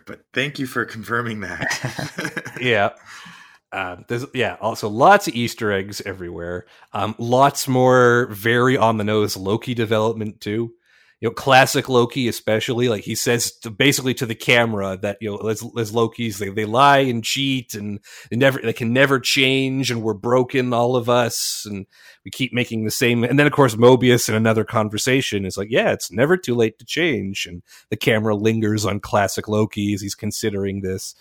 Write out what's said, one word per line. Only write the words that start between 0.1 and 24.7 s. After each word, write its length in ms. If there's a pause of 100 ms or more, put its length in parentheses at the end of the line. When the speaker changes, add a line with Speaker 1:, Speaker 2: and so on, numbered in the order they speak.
Speaker 1:
thank 280
you 80
for 180
confirming 540
that. 1160
<laughs> 40
Speaker 2:
Yeah. 300 (800)
Um, 360
there's, 180 (100)
yeah, 260
also 280
lots 380
of 60
Easter 380
eggs 340
everywhere. 640 (260)
Um, 240
lots 500
more 600
very 500
on 200
the 60
nose 320
Loki 380
development 640
too. 340 (460)
You 100
know, 40
classic 560
Loki 380
especially, 640
like, 140
he 120
says 360 (100)
to, 100
basically 420
to 140
the 80
camera 640
that, 180
you 120
know, 160
as, 160 (120)
as 160
Lokis, 460
they, 120
they 160
lie 340
and 240
cheat 500
and 260 (300)
they 80
never, 220
they 120
can 220
never 260
change 720
and 140
we're 100
broken, 640
all 200
of 140
us, 580
and 200 (360)
we 60
keep 240
making 320
the 60
same. 320
And 160
then, 80
of 40
course, 220
Mobius 560
in 60
another 280
conversation 800